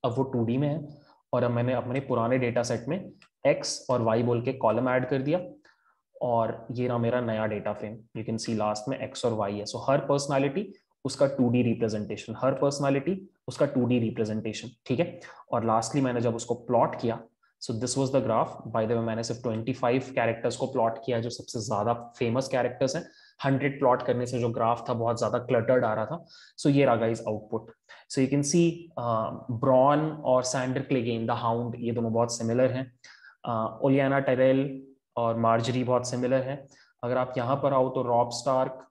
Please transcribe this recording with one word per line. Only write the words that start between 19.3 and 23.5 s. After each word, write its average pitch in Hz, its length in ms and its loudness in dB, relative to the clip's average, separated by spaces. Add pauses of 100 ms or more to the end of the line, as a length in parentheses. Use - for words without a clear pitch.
twenty 117 300 -2
five 127 300 0 (120)
characters 117 420 0
को 135 100 -4
plot 113 320 0
किया 123 180 -2
है, 113 60 -2
जो 120 80 -4
सबसे - 300 -8
ज्यादा 107 320 -2
फेमस 120 560 -2
characters 127 480 0
हैं। 170 80 -6 (400)
hundred 139 340 0